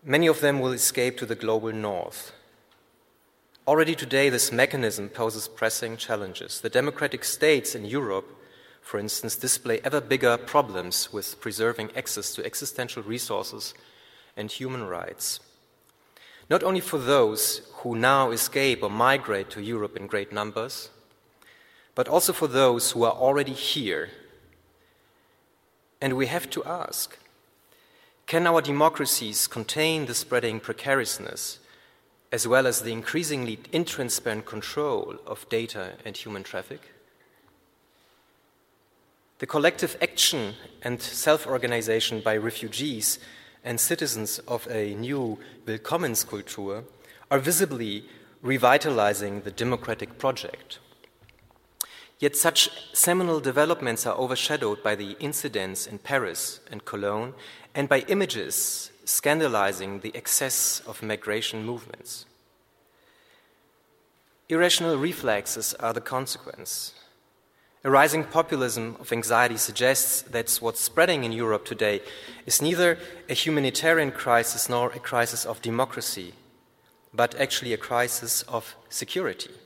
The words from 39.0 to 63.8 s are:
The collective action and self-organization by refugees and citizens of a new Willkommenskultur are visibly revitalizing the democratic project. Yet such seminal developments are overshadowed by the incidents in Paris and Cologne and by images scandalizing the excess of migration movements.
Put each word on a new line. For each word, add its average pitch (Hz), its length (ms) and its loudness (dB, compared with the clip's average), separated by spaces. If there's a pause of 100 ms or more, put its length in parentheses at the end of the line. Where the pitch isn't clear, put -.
The - 80 -6
collective 160 560 0
action 117 540 0 (260)
and 120 200 -4
self-organization 120 1200 0
by 110 140 2
refugees 113 840 -4 (440)
and 120 160 -4
citizens 110 600 -2
of - 300 -6
a 104 260 -2
new 120 420 -4 (280)
Willkommenskultur 110 1160 -4 (480)
are 139 80 6
visibly 131 640 0 (380)
revitalizing 117 1000 4
the 101 100 -10
democratic 113 680 -4
project. - 600 -6 (1400)
Yet 143 160 2
such - 340 4 (220)
seminal 175 480 4
developments 135 640 2
are 110 100 0
overshadowed 123 680 -2
by 107 120 2
the 101 240 -8
incidents 104 680 -4
in 107 120 -12
Paris 117 600 -4 (100)
and 104 140 -12
Cologne 107 500 -4 (400)
and 139 140 -2
by 135 200 4
images - 840 -2 (160)
scandalizing 101 920 2
the 110 160 -12
excess - 720 0
of 110 160 -12
migration 107 600 -4
movements. - 600 -10 (2250)